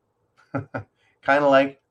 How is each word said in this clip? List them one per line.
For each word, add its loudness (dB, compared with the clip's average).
<laughs> -
kinda -6
like 0